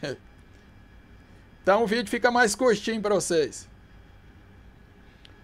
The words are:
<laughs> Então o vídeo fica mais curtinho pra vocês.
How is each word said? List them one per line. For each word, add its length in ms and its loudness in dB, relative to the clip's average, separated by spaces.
<laughs> 160 -8
Então 220 2
o 40 0
vídeo 220 -2
fica 220 0
mais 240 2
curtinho 480 0
pra 120 0
vocês. 540 -2